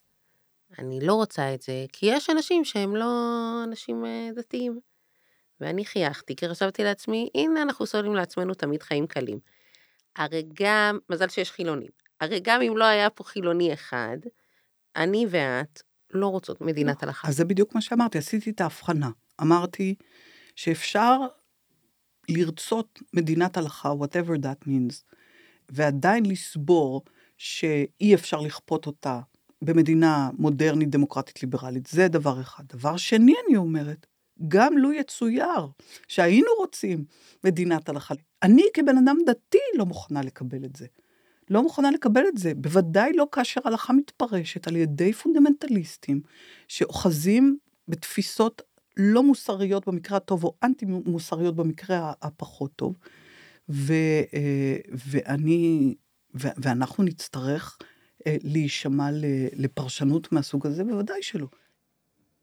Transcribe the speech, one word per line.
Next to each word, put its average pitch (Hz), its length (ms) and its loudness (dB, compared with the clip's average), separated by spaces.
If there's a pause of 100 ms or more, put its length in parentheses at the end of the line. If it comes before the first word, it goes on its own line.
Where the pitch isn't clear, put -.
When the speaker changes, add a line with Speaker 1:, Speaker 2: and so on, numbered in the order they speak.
(800)
Speaker 1:
"אני 131 240 -8
לא 185 120 2
רוצה 156 400 -2
את 127 80 -12
זה", 131 300 -8
כי - 140 -2
יש 277 240 0
אנשים 320 340 0
שהם 202 320 -4
לא 226 140 -2 (540)
אנשים, 233 400 -8
אה, 226 300 -8
דתיים. 240 460 -8 (800)
ואני 170 240 -6
חייכתי, 147 520 -6
כי 175 120 -6
חשבתי 196 360 -4
לעצמי, 220 500 -4
"הנה, 311 280 0
אנחנו 254 240 -4
שואלים 208 280 -2
לעצמנו 185 400 -4
תמיד 151 280 -4
חיים 147 240 -4
קלים." 120 320 -6 (800)
הרי 160 260 -4 (180)
גם, 208 380 2 (120)
מזל 180 180 -2
שיש 185 220 -6
חילונים, 156 400 -6 (300)
הרי 175 220 -4
גם 233 200 2
אם 226 140 0
לא 226 80 2
היה 214 260 4
פה - 140 -16
חילוני 175 480 -2
אחד, 123 440 -8 (800)
אני 196 340 0
ואת 143 520 -4 (280)
לא 196 180 -2
רוצות 190 320 -8
מדינת 147 420 -2
Speaker 2:
לא. 143 60 -6
Speaker 1:
הלכה. 139 200 -10
Speaker 2:
אז 139 80 -2
זה 165 80 2
בדיוק 196 300 0
מה 220 60 -2
שאמרתי, 233 380 -2
עשיתי 214 320 -6
את 214 100 -6
ההבחנה. 156 500 -4 (300)
אמרתי 175 540 0 (640)
שאפשר 214 640 0 (1080)
לרצות 170 720 -2 (160)
מדינת 170 420 0
הלכה, 147 360 -4
whatever 156 500 -4
that 139 260 -8
means, 127 460 -4 (540)
ועדיין 151 580 2
לסבור 151 760 0 (340)
שאי 160 800 2
אפשר 160 260 2
לכפות 156 460 -6
אותה 135 340 -6 (420)
במדינה 160 760 4
מודרנית, 151 520 2
דמוקרטית, 139 520 0
ליברלית. 127 440 -6
זה 180 220 4
דבר 147 320 0
אחד. 131 260 -16
דבר 143 300 -4
שני, 226 380 6 (120)
אני 277 100 6
אומרת, 160 500 -2 (420)
גם 254 300 4
לו 277 140 4
יצויר 262 760 -2 (400)
שהיינו 208 400 6 (100)
רוצים 185 460 -4 (400)
מדינת 170 440 0
הלכה, 143 260 -6 (280)
אני 226 200 10 (120)
כבן 277 240 4
אדם 269 180 6 (100)
דתי 254 320 4 (180)
לא 208 100 2
מוכנה 147 360 -6
לקבל 131 420 -8
את 135 120 -14
זה. 127 100 -18 (640)
לא 208 120 4
מוכנה 285 280 2
לקבל 262 380 2
את 294 100 -2
זה, 170 160 -2
בוודאי 170 580 2
לא 339 200 2
כאשר 254 320 -2
הלכה 226 280 -2
מתפרשת 220 760 -2
על 170 80 -2
ידי 165 360 2
פונדמנטליסטים 285 1080 2 (480)
שאוחזים 202 880 2 (300)
בתפיסות - 760 -2 (340)
לא 208 260 4
מוסריות 196 640 2
במקרה 185 300 -4
הטוב 185 280 -2
או - 180 -2
אנטי 247 240 0
מוסריות 175 720 -2
במקרה 170 420 -2
ה-, 156 140 -6 (100)
הפחות - 540 -10
טוב, - 220 -4 (720)
ו-, 143 240 -2 (420)
אה, 139 420 -2 (160)
ואני, 147 1040 0 (400)
ו-, 131 220 -6
ואנחנו 131 480 0
נצטרך, 143 720 -6 (480)
אה, 151 160 0
להישמע 143 680 -2
ל-, 143 420 -2
לפרשנות 139 800 -2
מהסוג 147 340 -2
הזה, 160 180 -4
בוודאי 214 380 -4
שלא. 214 240 -8 (960)